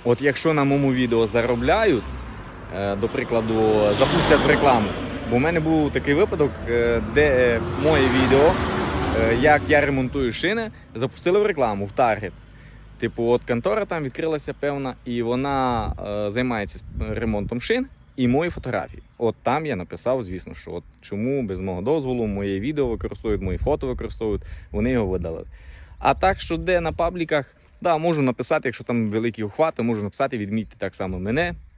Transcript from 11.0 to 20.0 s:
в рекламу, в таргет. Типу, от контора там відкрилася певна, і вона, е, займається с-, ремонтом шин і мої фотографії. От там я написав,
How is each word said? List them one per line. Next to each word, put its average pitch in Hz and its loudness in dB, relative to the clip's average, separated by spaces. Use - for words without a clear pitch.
в 208 2
рекламу, 117 0
в 101 -12
таргет. 104 2
Типу, 117 -2
от 120 2
контора 190 0
там 170 -4
відкрилася 151 -4
певна, 139 -4
і 120 -4
вона, 123 0
е, 104 -4
займається 117 -2
с-, - -16
ремонтом 110 -2
шин 254 -2
і 123 2
мої 165 2
фотографії. 117 -8
От 113 0
там 147 0
я 135 -2
написав, 113 -4